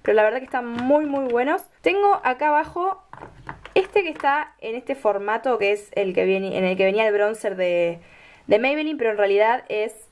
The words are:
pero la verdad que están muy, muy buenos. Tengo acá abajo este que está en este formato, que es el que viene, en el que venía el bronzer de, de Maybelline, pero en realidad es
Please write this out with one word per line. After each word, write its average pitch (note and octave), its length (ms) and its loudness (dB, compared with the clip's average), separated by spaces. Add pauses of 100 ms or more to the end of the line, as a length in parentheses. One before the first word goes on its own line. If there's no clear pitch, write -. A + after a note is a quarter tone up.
pero G#3 140 2
la G#3+ 80 4
verdad A3 160 0
que B3+ 60 -12
están B3 220 -6
muy, B3+ 380 2
muy C#4 260 -4
buenos. C#4 320 0 (160)
Tengo G4+ 460 2
acá B3+ 240 0
abajo E4 520 -2 (720)
este F#4+ 300 2
que E4 60 -4
está D4 500 -2
en A3+ 160 -8
este B3+ 200 -8
formato, A3 640 0
que G3+ 140 2
es G#3 240 -4
el F#3+ 180 -2
que F#3 120 2
viene, F#3+ 320 0
en F#3 80 0
el F#3 100 0
que F#3+ 80 0
venía G#3 240 2
el G#3 60 2
bronzer G#3 420 -2
de, F3 460 -2 (460)
de G#3+ 120 4
Maybelline, D4+ 380 -2
pero A3+ 140 0
en G#3 60 -4
realidad G#3 520 2
es G#3+ 260 -6 (160)